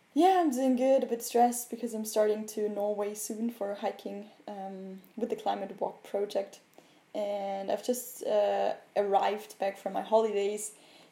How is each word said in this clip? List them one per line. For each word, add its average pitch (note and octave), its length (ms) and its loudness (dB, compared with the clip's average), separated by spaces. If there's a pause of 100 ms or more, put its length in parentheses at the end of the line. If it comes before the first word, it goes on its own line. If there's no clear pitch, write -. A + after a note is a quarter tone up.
(140)
Yeah, F4+ 260 6
I'm D#4+ 100 4
doing B3+ 260 2
good. C4+ 260 4
A B3 40 -4
bit A#3 160 -4
stressed A#3+ 480 2
because A#3 240 -6
I'm A3 120 -4
starting G#3+ 420 0
to G#3 200 -2
Norway G#3 460 -2
soon A3 360 -4
for G3+ 240 -6
hiking, G3+ 520 -8 (220)
um, F#3+ 520 -12 (160)
with A3 140 -2
the A3 60 0
Climate G3 440 -2
Walk - 220 -4
project. - 580 -2 (540)
And G3 560 -4
I've G#3+ 140 0
just, - 420 -4
uh, G3+ 460 4 (240)
arrived G3 600 0
back G3 200 -2
from F#3+ 140 -6
my F#3+ 100 -4
holidays G#3 720 2 (400)